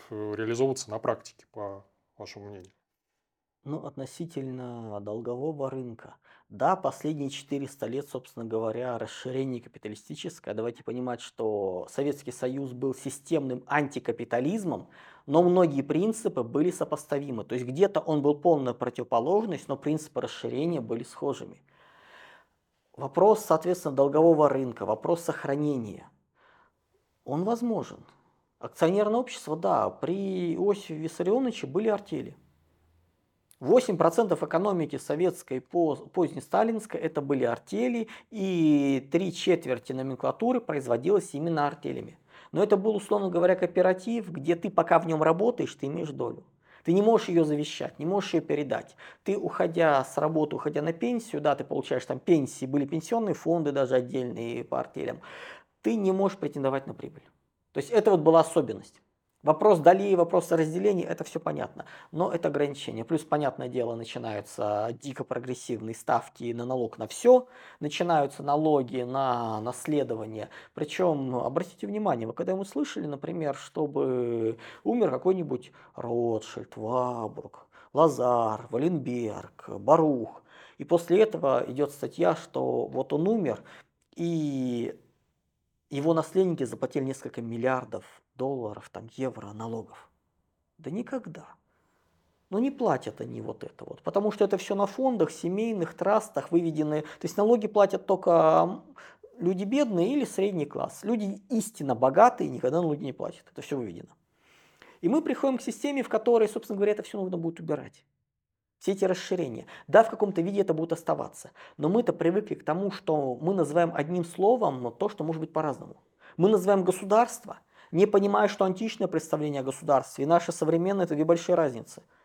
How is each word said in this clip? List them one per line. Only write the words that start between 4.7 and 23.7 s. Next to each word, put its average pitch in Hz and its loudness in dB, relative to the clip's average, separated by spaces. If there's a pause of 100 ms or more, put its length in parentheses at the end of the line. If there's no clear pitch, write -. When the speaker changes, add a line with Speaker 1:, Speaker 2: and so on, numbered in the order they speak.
Speaker 2:
долгового 123 -6
рынка. 123 -12 (320)
Да, 143 2
последние 147 -4
четыреста - -8
лет, 135 -6
собственно 123 -12
говоря, 113 -4
расширение 127 -6
капиталистическое. - -12
Давайте 117 -6
понимать, 123 -6
что 101 -4
Советский 143 -4
Союз 131 -6
был 127 -4
системным 135 -4
антикапитализмом, 131 -2 (380)
но 151 4
многие 175 4
принципы 165 -2
были 143 0
сопоставимы. 143 -4
То 113 -8
есть 123 -4
где-то 165 2
он 151 -2
был 147 4
полная 143 2
противоположность, 131 -2
но 139 -4
принципы 151 -4
расширения 131 -4
были 117 -6
схожими. - -8 (1400)
Вопрос, 185 4
соответственно, 165 0